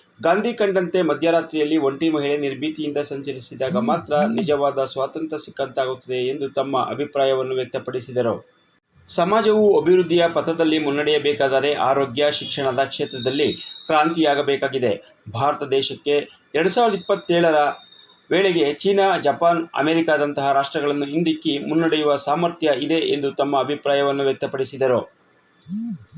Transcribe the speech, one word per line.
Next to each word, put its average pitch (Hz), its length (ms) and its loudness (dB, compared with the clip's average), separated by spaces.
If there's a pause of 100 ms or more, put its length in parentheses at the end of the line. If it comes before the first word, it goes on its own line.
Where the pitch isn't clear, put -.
(220)
ಗಾಂಧಿ 208 320 0
ಕಂಡಂತೆ 185 480 0
ಮಧ್ಯರಾತ್ರಿಯಲ್ಲಿ 156 760 0
ಒಂಟಿ 139 340 0
ಮಹಿಳೆ 143 260 0
ನಿರ್ಭೀತಿಯಿಂದ 147 600 -4
ಸಂಚರಿಸಿದಾಗ 135 800 -6
ಮಾತ್ರ 147 400 -2
ನಿಜವಾದ 147 680 0
ಸ್ವಾತಂತ್ರ್ಯ 151 600 -6
ಸಿಕ್ಕಂತಾಗುತ್ತದೆ 127 840 -4
ಎಂದು 135 220 -6
ತಮ್ಮ 135 280 -2
ಅಭಿಪ್ರಾಯವನ್ನು 135 760 -2
ವ್ಯಕ್ತಪಡಿಸಿದರು. 123 1040 -4 (500)
ಸಮಾಜವು 208 720 4
ಅಭಿವೃದ್ಧಿಯ 170 520 4
ಪಥದಲ್ಲಿ 160 460 0
ಮುನ್ನಡೆಯಬೇಕಾದರೆ 143 960 2
ಆರೋಗ್ಯ, 135 580 2
ಶಿಕ್ಷಣದ 135 520 -4
ಕ್ಷೇತ್ರದಲ್ಲಿ 131 680 -2 (340)
ಕ್ರಾಂತಿಯಾಗಬೇಕಾಗಿದೆ. 143 1160 0 (320)
ಭಾರತ 143 280 0
ದೇಶಕ್ಕೆ 139 680 -2 (260)
ಎರಡು 165 140 2
ಸಾವಿರದ 220 260 2
ಇಪ್ಪತ್ತೇಳರ 175 600 0 (760)
ವೇಳೆಗೆ 165 440 2
ಚೀನಾ, 196 440 2
ಜಪಾನ್, 165 480 2 (100)
ಅಮೆರಿಕಾದಂತಹ 147 760 2
ರಾಷ್ಟ್ರಗಳನ್ನು 143 540 0
ಹಿಂದಿಕ್ಕಿ 156 520 -2 (100)
ಮುನ್ನಡೆಯುವ 151 480 2
ಸಾಮರ್ಥ್ಯ 160 600 0
ಇದೆ 147 180 -2
ಎಂದು 143 380 0
ತಮ್ಮ 139 260 0
ಅಭಿಪ್ರಾಯವನ್ನು 139 640 0
ವ್ಯಕ್ತಪಡಿಸಿದರು. 131 880 0 (1040)